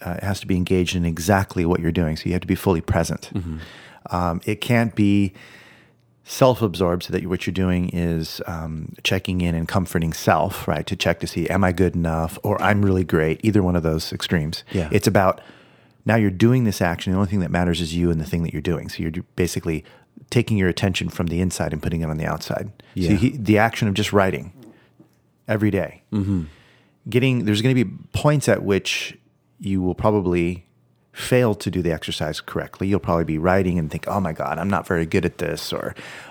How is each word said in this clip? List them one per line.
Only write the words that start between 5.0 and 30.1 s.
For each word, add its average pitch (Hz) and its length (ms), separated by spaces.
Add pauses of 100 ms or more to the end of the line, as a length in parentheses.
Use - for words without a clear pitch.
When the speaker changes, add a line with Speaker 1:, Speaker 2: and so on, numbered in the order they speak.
Speaker 1:
self-absorbed 92 800
so - 80
that 90 140
what 90 200
you're 95 60
doing 90 380
is, 85 560
um, 80 560
checking 95 380
in 87 140
and 82 140
comforting 85 440
self, 87 560
right? 78 180
To 95 100
check - 240
to - 60
see, 82 220
am 95 160
I 90 80
good 87 220
enough 82 480
or 104 200
I'm 101 220
really 92 200
great, 80 380
either 104 200
one 90 140
of 82 60
those 80 300
extremes. 80 600
Speaker 2:
Yeah. 82 200
Speaker 1:
It's 104 140
about 98 340 (640)
now 107 100
you're 104 140
doing 117 340
this 101 160
action. 87 320
The 95 60
only 98 120
thing 101 100
that 85 100
matters 87 300
is 80 140
you 87 160
and 80 100
the 78 40
thing 85 200
that - 80
you're 76 100
doing. 85 260
So - 140
you're 80 80
do-, 87 140 (120)
basically 85 480 (460)
taking 113 260
your 95 120
attention 90 420
from 87 160
the 82 140
inside 82 320
and 78 100
putting 82 180
it 80 80
on 78 80
the 78 100
outside. 80 440 (240)
Speaker 2:
Yeah. 87 160
Speaker 1:
So 104 60
he, 120 140
the 107 280
action 113 300
of 98 60
just 104 180
writing 95 400 (960)
every 104 220
day. 92 320 (100)
Speaker 2:
Mm-hmm. 98 320 (640)
Speaker 1:
Getting, 123 360
there's 104 160
gonna 127 140
be 123 100 (280)
points 147 360
at 95 140
which - 560 (400)
you 95 240
will 90 120
probably 90 720 (460)